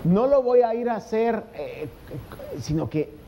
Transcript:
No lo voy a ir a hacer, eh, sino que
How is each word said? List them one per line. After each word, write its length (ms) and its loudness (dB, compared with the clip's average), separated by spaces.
No 240 4
lo 160 4
voy 180 6
a 140 2
ir 140 -2
a 80 -2
hacer, 460 0
eh, 340 -8
sino 300 -2
que 220 -2